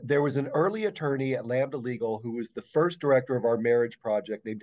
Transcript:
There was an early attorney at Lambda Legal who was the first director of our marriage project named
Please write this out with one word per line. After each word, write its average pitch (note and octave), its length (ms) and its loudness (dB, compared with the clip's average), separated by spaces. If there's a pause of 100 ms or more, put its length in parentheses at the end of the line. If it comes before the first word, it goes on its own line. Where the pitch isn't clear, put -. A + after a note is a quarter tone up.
There C#3+ 180 2
was C#3 140 0
an C#3 120 0
early G3 360 0
attorney C#3 500 -2
at A2+ 120 -4
Lambda C3+ 300 -2
Legal A2+ 460 -4
who A#2 100 -6
was A#2 180 -6
the - 120 -12
first E3+ 380 0
director C3 360 2
of A#2 80 0
our A#2 140 2
marriage A#2+ 400 2
project G#2 480 -4
named A2 160 -8